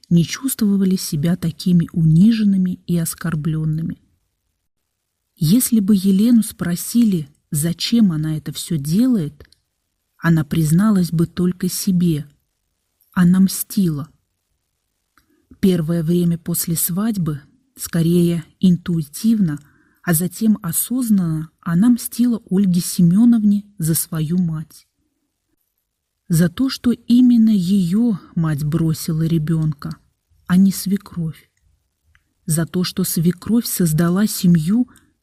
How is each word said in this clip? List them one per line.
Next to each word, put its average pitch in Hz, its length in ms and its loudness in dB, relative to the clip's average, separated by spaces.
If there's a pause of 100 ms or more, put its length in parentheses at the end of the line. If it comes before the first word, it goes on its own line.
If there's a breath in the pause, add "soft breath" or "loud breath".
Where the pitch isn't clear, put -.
не 170 160 4
чувствовали 196 720 -2
себя 170 400 -4
такими 170 560 0
униженными 185 920 2
и 175 100 -2
оскорблёнными. 160 1000 -4 (1400)
Если 220 440 2
бы 208 140 2
Елену 202 480 4
спросили, 180 840 -2 (220)
зачем 170 640 0
она 156 240 -4
это 151 160 -10
всё - 240 -6
делает, 165 720 -2 (680)
она 160 280 0
призналась 175 680 2
бы 165 160 0
только 180 420 -4
себе: 175 580 -2 (840)
она 180 280 4
мстила. 175 680 -2 (1500)
Первое 170 420 0
время 170 360 0
после 170 380 -6
свадьбы, 175 640 -4 (360)
скорее 170 680 0 (160)
интуитивно, 175 960 0 (440 soft breath)
а 180 120 0
затем 190 480 0
осознанно, 175 880 -2 (100)
она 175 300 2
мстила 240 600 -2
Ольге 180 300 2
Семёновне 208 840 2 (140)
за 160 160 -2
свою 160 440 -4
мать. 160 480 -6 (1400)
За 170 200 2
то, 262 200 -2
что 247 240 -2
именно 240 580 4
её 196 680 0 (160)
мать 156 300 -2
бросила 160 580 -2
ребёнка, 160 760 -2 (500)
а 180 100 0
не 190 160 4
свекровь. - 800 -8 (960)
За 160 200 -2
то, 180 180 -4
что - 200 -4
свекровь 180 640 -2
создала 175 600 0
семью, 185 640 0 (340 soft breath)